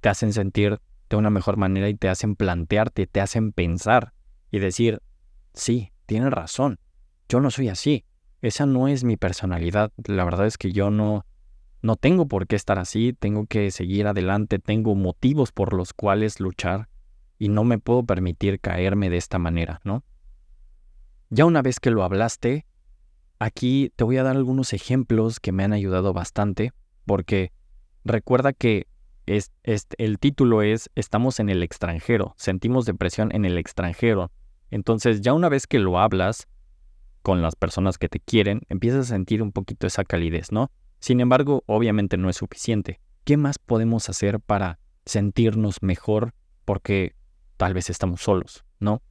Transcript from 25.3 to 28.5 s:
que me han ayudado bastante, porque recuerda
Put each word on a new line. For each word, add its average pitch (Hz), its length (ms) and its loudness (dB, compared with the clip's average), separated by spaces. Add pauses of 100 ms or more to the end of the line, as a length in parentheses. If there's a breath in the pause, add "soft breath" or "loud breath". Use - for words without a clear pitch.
que - 120 -4
me 95 120 0
han 104 100 0
ayudado 95 400 0
bastante, 104 580 -2 (340)
porque 95 460 0 (540)
recuerda 123 480 2